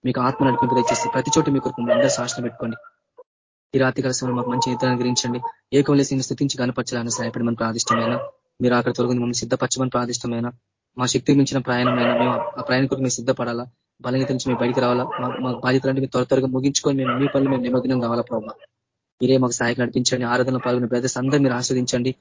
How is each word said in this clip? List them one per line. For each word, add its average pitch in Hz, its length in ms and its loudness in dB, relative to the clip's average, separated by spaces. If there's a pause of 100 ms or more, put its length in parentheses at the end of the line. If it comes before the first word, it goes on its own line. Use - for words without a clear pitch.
మీకు 127 160 -2
ఆత్మ 131 240 0
నడిపింపు 123 300 2
దయచేసి - 340 0
ప్రతి 131 280 -2
చోట 156 120 2
మీ 135 100 2
కొరకు 123 220 -6
మమ్మల్ని 139 200 2
అందరూ 139 140 2
సాక్షులు 123 260 -6
పెట్టుకోండి. 117 360 -6 (960)
ఈ - 20 4
రాత్రి 131 240 2
కాల 131 100 0
సమయంలో 123 240 -2
మాకు 123 140 -2
మంచి 127 200 0
నిద్ర 123 180 0
అనుగ్రహించండి. 123 520 0 (340)
ఏకం 139 200 4
లేసి 139 200 4
నిన్ను 131 100 0
స్తుతించి 135 380 -2
గణపరచాలని 120 500 -2
సహాయపడమని 117 440 -2
ప్రార్థిష్టమైన, 113 640 0 (420)
మీరు 120 120 4
అక్కడ 120 180 2
తొలగింది 123 280 2
మమ్మల్ని 120 160 0
సిద్ధపరచమని 127 540 -2
ప్రార్థిష్టమైన, 120 600 -4 (460)
మా 127 80 0
శక్తికి 131 320 2
మించిన 135 220 2
ప్రయాణమైనా 123 580 2
మేము 127 140 2
ఆ - 300 -4
ప్రయాణం 131 260 2
కొరకు 131 140 -2
మేము 127 80 0
సిద్ధపడాలా, 120 560 -2 (360)
బలహీనత 127 300 0
నుంచి 127 160 -2
మేము 123 120 0
బయటికి 123 200 2
రావాలా, 123 240 2
మా, 123 240 -6 (120)
మా 127 200 -4
బాధ్యతలన్నీ 135 420 2
మేము 135 80 -4
త్వర 127 140 0
త్వరగా 131 240 2
ముగించుకొని 135 580 0
మేము 123 140 0
మీ 139 160 2
పనులు 135 140 2
మేము 131 120 0
నిమగ్నం 127 380 0
కావాలా 117 220 0
ప్రభావ. 110 320 -6 (680)
మీరే 131 160 4
మాకు 127 140 2
సహాయం 120 280 0
నడిపించండి. 123 460 0
ఆరాధనలో 127 340 0
పాల్గొన్న 123 280 0
బ్రదర్స్ 123 300 -2
అందరూ 135 220 2
మీరు 131 140 4
ఆస్వాదించండి. 123 680 -2